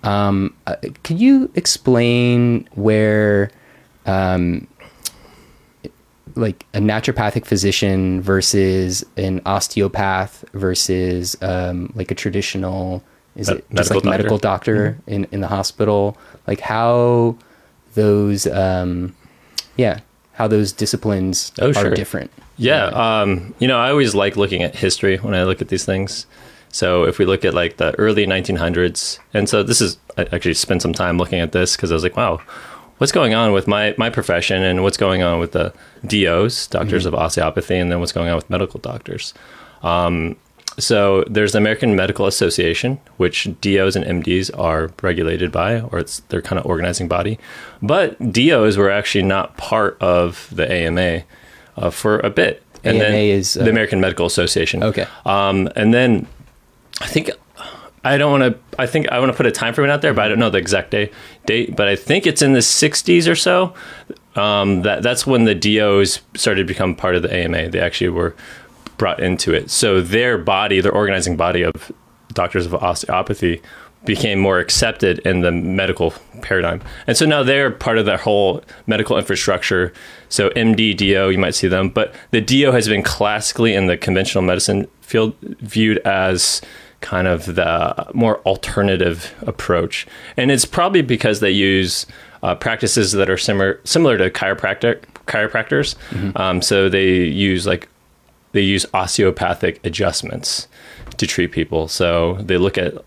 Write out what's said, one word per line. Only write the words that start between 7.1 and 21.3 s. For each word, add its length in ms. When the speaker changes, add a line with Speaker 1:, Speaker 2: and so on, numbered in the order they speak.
Speaker 1:
physician 760
versus 840
an 300
osteopath 1040
versus, 880
um, 540
like, 160
a 40
traditional, 880
is 120
Speaker 2:
Me-, 80
Speaker 1:
it 80
just, 160
Speaker 2:
medical 200
Speaker 1:
like, 80
medical 200
Speaker 2:
doctor. 360
Speaker 1:
doctor 280
Speaker 2:
Mm-hmm. 120
Speaker 1:
in, 180
in 80
the 80
hospital? 680
Like, 140
how 760
those, 540
um, 680
yeah, 240
how 160
those 240
disciplines 880